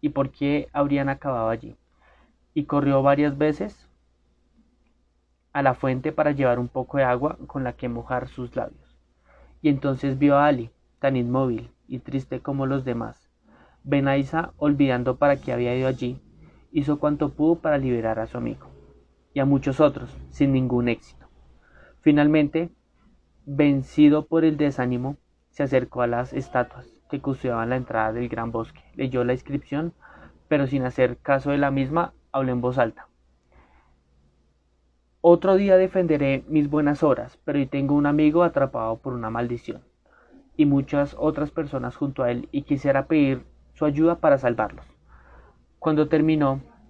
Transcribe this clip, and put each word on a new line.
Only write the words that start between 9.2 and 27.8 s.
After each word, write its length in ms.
Y 60
entonces 500
vio 180
a 100
Ali, 240
tan 180
inmóvil 540
y 140
triste 400
como 260
los 180
demás. 460
Benaisa, 720
olvidando 640
para 180
qué 160
había 240
ido 100
allí, 340
hizo 260
cuanto 340
pudo 280
para 180
liberar 400
a 80
su 100
amigo, 300
y 60
a 40
muchos 340
otros, 360
sin 220
ningún 360
éxito. 400
Finalmente, 680
vencido 800
por 180
el 120
desánimo, 600
se 120
acercó 400
a 60
las 240
estatuas 600
que 120
custodiaban 500
la 60
entrada 360